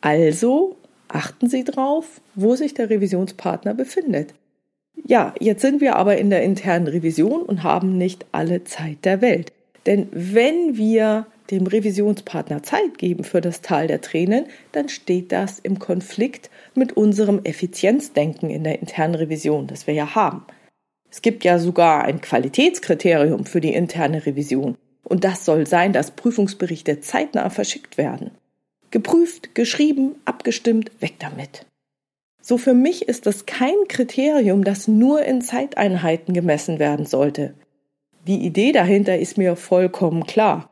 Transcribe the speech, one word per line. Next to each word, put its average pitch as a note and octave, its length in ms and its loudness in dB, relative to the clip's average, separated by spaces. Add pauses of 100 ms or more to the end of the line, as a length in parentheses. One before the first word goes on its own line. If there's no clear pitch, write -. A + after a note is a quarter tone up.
Also E3+ 760 2 (320)
achten - 400 -4
Sie B3+ 160 -2
drauf, C#4+ 560 -4 (160)
wo G#3+ 180 4
sich D4 180 -2
der A#3 160 -4
Revisionspartner F#3+ 880 -2
befindet. B3+ 580 -4 (720)
Ja, - 360 2
jetzt G#3 220 0
sind C#4 180 2
wir C4+ 160 4
aber G3 200 4
in G3+ 140 2
der F3+ 120 4
internen F3+ 440 0
Revision E3 560 0
und F#3+ 200 -4
haben F3+ 360 0
nicht F#3 340 -2
alle F3 320 -2
Zeit D#3 400 -10
der F#3+ 160 2
Welt. G#3 320 0 (340)
Denn G3 260 2
wenn A#3+ 640 0
wir A3 500 2 (240)
dem F#3 160 0
Revisionspartner G3 960 -2
Zeit F#4+ 360 -2
geben F3 260 -2
für - 160 0
das E3+ 220 -6
Tal D#3+ 260 -2
der D3+ 120 -2
Tränen, G3 460 0 (240)
dann C#4+ 180 -4
steht F3+ 440 -4
das F#3+ 260 -4
im G3 220 -4
Konflikt G#3 680 -6 (240)
mit B3+ 220 0
unserem G3+ 480 2
Effizienzdenken F#3 1040 -2
in D3+ 160 -6
der D#3 160 -4
internen E3 360 -2
Revision, D3+ 500 -2
das C3 200 -12
wir D3+ 80 -2
ja D3+ 200 -4
haben. F3+ 320 0 (640)
Es - 100 -20
gibt A3+ 240 0
ja F3 140 4
sogar E3+ 460 2
ein D3+ 160 -2
Qualitätskriterium D#3+ 1200 2
für E3+ 160 -2
die D#3 140 -2
interne D#3+ 500 -2
Revision. C#3 520 -2 (260)
Und F#3 220 -2
das F#3 200 -2
soll D#3 220 2
sein, F3+ 260 2
dass C#3+ 200 -2
Prüfungsberichte F#3 880 -2
zeitnah - 500 -4
verschickt - 480 -8
werden. C3+ 320 -4 (640)
Geprüft, - 640 0
geschrieben, C#4 600 0 (100)
abgestimmt, A3+ 760 -2
weg D#3 180 -8
damit. C#3+ 480 -14 (800)
So, A#3+ 140 2
für B3 160 2
mich C#4+ 340 2
ist A#3+ 180 -4
das G#3 200 -2
kein C#4+ 300 -2 (100)
Kriterium, B3 800 2
das G3 240 -2
nur B3+ 340 4
in B3+ 200 0
Zeiteinheiten F#3 920 -2
gemessen D#3+ 460 0
werden D3 260 0
sollte. C#3+ 480 0 (720)
Die F#3 180 0
Idee F#3 280 2
dahinter G3 440 4
ist - 220 -2
mir F3+ 160 2
vollkommen F3+ 720 0
klar. F#3 460 0